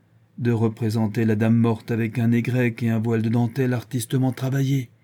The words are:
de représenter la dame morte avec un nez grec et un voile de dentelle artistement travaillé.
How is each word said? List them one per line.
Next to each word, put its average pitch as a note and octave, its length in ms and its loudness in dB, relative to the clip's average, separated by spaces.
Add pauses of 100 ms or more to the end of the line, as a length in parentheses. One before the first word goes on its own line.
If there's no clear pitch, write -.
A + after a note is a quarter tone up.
(400)
de A#2+ 120 0
représenter A2 720 0
la A2 120 2
dame A2+ 200 2
morte A#2 360 0
avec A2+ 260 -2
un A#2 120 2
nez A#2 120 4
grec A#2+ 400 0
et A#2 80 0
un A2+ 100 0
voile A2+ 220 0
de A2+ 80 0
dentelle A#2+ 440 0
artistement B2+ 600 -2
travaillé. C3+ 560 -2 (140)